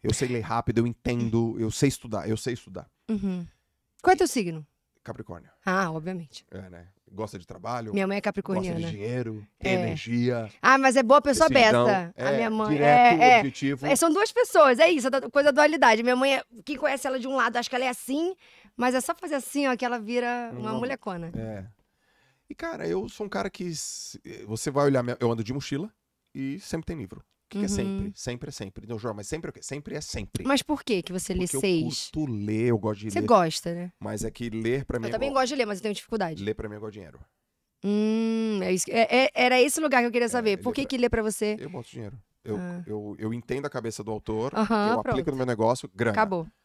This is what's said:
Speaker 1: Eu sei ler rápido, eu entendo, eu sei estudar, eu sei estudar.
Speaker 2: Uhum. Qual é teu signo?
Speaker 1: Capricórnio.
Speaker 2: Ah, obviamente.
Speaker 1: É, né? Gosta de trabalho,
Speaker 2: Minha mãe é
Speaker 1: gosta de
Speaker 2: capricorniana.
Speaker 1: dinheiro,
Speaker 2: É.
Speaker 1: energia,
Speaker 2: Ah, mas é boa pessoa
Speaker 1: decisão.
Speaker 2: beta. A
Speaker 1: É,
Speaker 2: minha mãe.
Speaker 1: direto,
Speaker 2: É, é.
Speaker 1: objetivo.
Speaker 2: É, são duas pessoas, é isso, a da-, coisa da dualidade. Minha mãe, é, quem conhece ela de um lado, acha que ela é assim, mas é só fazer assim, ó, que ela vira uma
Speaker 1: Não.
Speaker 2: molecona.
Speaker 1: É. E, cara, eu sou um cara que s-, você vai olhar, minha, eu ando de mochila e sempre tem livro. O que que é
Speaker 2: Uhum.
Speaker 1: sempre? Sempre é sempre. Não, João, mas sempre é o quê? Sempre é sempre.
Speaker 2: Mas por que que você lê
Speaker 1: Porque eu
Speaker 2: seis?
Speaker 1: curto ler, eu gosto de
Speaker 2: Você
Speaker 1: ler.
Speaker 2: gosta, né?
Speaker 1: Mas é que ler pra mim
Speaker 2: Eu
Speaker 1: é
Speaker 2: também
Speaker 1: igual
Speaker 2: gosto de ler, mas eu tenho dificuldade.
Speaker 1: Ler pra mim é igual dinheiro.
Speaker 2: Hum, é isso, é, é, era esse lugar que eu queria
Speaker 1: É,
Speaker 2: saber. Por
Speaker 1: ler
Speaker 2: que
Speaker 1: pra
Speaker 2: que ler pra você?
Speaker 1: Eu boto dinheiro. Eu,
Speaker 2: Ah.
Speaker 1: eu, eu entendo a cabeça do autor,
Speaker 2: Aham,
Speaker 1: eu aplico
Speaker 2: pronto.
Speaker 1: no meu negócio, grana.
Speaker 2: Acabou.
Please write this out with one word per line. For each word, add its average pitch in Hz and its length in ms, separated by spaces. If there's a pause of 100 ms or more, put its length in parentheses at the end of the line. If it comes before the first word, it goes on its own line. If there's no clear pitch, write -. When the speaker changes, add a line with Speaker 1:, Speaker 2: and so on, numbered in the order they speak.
Speaker 1:
Eu 107 100
sei 127 140
ler 120 140
rápido, 113 380
eu 120 80
entendo, 117 720
eu 110 100
sei 143 200
estudar, 107 380
eu 110 80
sei 123 180
estudar. 95 360 (200)
Speaker 2:
Uhum. 190 360 (560)
Qual 370 120
é - 40
teu 359 100
signo? 165 380 (380)
Speaker 1:
Capricórnio. 107 460 (160)
Speaker 2:
Ah, 185 260
obviamente. 165 600
Speaker 1:
É, 92 180
né? 87 180 (260)
Gosta 101 240
de 87 80
trabalho, 113 480
Speaker 2:
Minha 196 140
mãe 196 100
é 202 40
Speaker 1:
gosta 202 100
de 196 120
Speaker 2:
capricorniana. 180 360 (120)
Speaker 1:
dinheiro, 110 540 (140)
Speaker 2:
É. - 140
Speaker 1:
energia, 120 760 (120)
Speaker 2:
Ah, 262 160
mas 262 180
é 269 80
boa 269 180
pessoa 294 280
Speaker 1:
decisão. 240 360
Speaker 2:
beta. 185 320
A 135 140
Speaker 1:
É, - 60
Speaker 2:
minha 233 120
mãe. 220 200
Speaker 1:
direto, 147 520
Speaker 2:
É, 254 120
é. 233 60
Speaker 1:
objetivo. 139 460
Speaker 2:
É, 269 100
são 330 160
duas 403 200
pessoas, 294 480
é 330 100
isso, 262 180
a - 20
da-, 247 200
coisa 285 220
da 277 100
dualidade. 262 420
Minha 247 120
mãe, 269 200
é, - 80 (220)
quem 285 120
conhece 285 280
ela 262 140
de 240 80
um 269 80
lado, 240 220
acha 240 120
que 254 60
ela 262 100
é 254 40
assim, 311 440 (440)
mas 247 180
é 254 60
só 339 120
fazer 311 220
assim, 277 320
ó, 247 80
que 233 100
ela 240 140
vira 240 540
uma 214 180
Speaker 1:
Não. 220 80
Speaker 2:
molecona. 190 560
Speaker 1:
É. 107 300 (840)
E, 294 60
cara, 330 320
eu 185 220
sou - 160
um 196 40
cara 196 200
que - 200
s-, - 500 (280)
você 110 240
vai 143 140
olhar, 135 180
minha, 120 160
eu 117 120
ando 113 120
de 127 100
mochila 143 380 (420)
e 135 260
sempre - 280
tem 165 100
livro. 95 240
O - 300
que 202 80
que 202 60
é - 20
Speaker 2:
Uhum. 202 80
Speaker 1:
sempre? 196 400
Sempre - 320
é 139 60
sempre. 101 340
Não, 113 100
João, 110 160
mas 101 140
sempre 160 220
é - 20
o - 20
quê? - 80
Sempre 143 340
é 156 40
sempre. - 460
Speaker 2:
Mas 269 160
por - 240
que 190 180
que - 80
você 185 220
lê 180 80
Speaker 1:
Porque 170 160
eu - 20
Speaker 2:
seis? 165 500
Speaker 1:
curto 156 220
ler, 107 380
eu 113 80
gosto 107 240
de 104 100
Speaker 2:
Você - 80
Speaker 1:
ler. - 80
Speaker 2:
gosta, 175 460
né? 175 260
Speaker 1:
Mas 104 240
é 110 80
que 120 180
ler 117 360
pra 123 120
mim 113 100
Speaker 2:
Eu - 20
Speaker 1:
é - 20
Speaker 2:
também 240 160
Speaker 1:
igual 269 160
Speaker 2:
gosto 240 60
de 294 80
ler, 233 80
mas 202 140
eu - 40
tenho 208 100
dificuldade. 180 480
Speaker 1:
Ler 107 120
pra 107 160
mim 107 60
é - 20
igual 107 120
dinheiro. 95 300 (640)
Speaker 2:
Hum, 220 800
é 180 80
isso, 185 180
é, 226 120 (240)
é, - 100
era 254 240
esse 294 220
lugar 262 180
que 240 80
eu 233 40
queria 240 160
Speaker 1:
É, - 20
Speaker 2:
saber. 214 300
Por 214 100
Speaker 1:
ler - 60
Speaker 2:
que 269 80
Speaker 1:
pra - 80
Speaker 2:
que 262 60
ler 240 120
pra 226 120
você? 214 380
Speaker 1:
Eu 151 100
boto 120 200
dinheiro. 113 280 (280)
Eu, 107 120
Speaker 2:
Ah. 90 300
Speaker 1:
eu, 104 320
eu 110 140
entendo 127 320
a 143 40
cabeça 113 320
do 107 100
autor, 110 440
Speaker 2:
Aham, 214 380
Speaker 1:
eu - 80
aplico - 140
Speaker 2:
pronto. 131 160
Speaker 1:
no 135 60
meu 127 80
negócio, 117 480
grana. 117 200
Speaker 2:
Acabou. 190 340 (180)